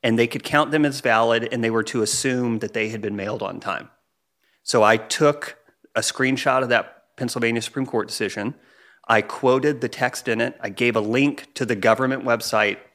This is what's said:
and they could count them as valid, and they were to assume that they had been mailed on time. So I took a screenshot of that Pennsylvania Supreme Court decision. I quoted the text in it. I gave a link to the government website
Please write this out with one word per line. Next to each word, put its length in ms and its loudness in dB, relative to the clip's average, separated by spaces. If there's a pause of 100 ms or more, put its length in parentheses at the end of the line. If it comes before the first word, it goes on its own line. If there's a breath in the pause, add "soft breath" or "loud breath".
and 160 2
they 80 4
could 160 -8
count 280 2
them 120 2
as 160 0
valid, 540 2
and 100 -2
they 80 0
were 120 0
to 180 -2
assume 580 0
that 140 -6
they 160 -2
had 120 -8
been 140 -4
mailed 260 -6
on 200 -8
time. 280 -8 (720)
So 200 4
I 140 6
took 600 -2 (380)
a 60 0
screenshot 600 0
of 60 -2
that 240 0 (260)
Pennsylvania 440 -2
Supreme 240 -6
Court 240 -4
decision. 460 -4 (520 soft breath)
I 140 4
quoted 580 2
the 80 -2
text 400 -4
in 140 -2
it. 180 -4
I 80 -8
gave 300 0
a 20 4
link 540 -2
to 120 -4
the 100 -2
government 500 2
website 520 0 (180)